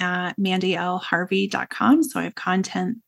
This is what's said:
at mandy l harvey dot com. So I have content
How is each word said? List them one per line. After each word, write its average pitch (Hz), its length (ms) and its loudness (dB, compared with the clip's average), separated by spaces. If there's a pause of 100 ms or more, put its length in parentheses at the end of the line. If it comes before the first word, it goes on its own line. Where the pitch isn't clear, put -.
at 180 360 -4
mandy 185 380 0
l 180 220 -2
harvey 185 500 0
dot - 220 -4
com. 269 340 4
So - 160 -2
I 170 40 0
have 170 120 -6
content 185 640 -2 (100)